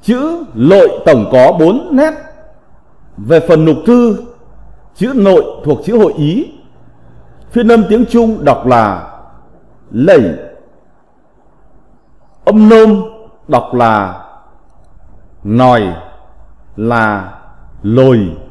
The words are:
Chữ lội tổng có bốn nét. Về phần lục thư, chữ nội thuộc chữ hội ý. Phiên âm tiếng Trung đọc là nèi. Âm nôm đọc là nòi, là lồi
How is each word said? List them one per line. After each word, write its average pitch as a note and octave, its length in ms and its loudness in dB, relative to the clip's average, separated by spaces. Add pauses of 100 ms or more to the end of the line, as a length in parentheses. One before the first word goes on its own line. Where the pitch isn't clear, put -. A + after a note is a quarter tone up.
Chữ D4+ 420 -4 (100)
lội D#3 340 4 (180)
tổng A#2+ 260 2
có B2+ 280 4
bốn A#3+ 360 0
nét. D4+ 180 0 (1000)
Về C3 240 0
phần D#3+ 240 2
lục D#3 120 2 (100)
thư, A#3+ 360 2 (720)
chữ A#3+ 200 -6
nội G3 300 2 (200)
thuộc D3 200 -2
chữ A3+ 140 -2
hội F#3+ 140 2
ý. D#3 400 -4 (1000)
Phiên A#3 180 0
âm A#3 200 4
tiếng A3+ 220 0
Trung A3+ 340 -2
đọc C#3 220 0
là G#2+ 460 -2 (800)
nèi. D3 300 2 (2250)
Âm G#3+ 240 4
nôm A3 340 4 (460)
đọc B2 260 -4
là G#2+ 500 -2 (1200)
nòi, A#2+ 380 2 (960)
là G#2+ 560 -4 (500)
lồi A2+ 540 0 (140)